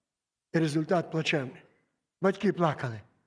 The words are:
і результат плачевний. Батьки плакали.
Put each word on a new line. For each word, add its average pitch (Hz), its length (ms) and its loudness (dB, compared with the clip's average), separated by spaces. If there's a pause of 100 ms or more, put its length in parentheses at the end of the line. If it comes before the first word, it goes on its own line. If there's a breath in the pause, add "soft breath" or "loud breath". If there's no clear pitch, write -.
(520)
і 170 60 2
результат 160 520 0
плачевний. 151 520 -2 (580)
Батьки 190 320 2
плакали. 131 480 -2 (260)